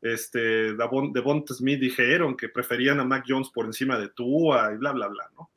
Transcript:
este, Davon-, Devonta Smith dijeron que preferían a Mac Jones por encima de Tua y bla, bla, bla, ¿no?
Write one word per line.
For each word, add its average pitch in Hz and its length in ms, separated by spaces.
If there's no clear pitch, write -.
este, 113 720
Davon-, 127 360
Devonta 139 420
Smith 135 260
dijeron 131 560
que 117 140
preferían 127 500
a 135 40
Mac 127 240
Jones 135 220
por 113 180
encima 123 320
de 101 100
Tua 127 640
y 107 40
bla, 139 140
bla, 120 160
bla, - 280
¿no? - 220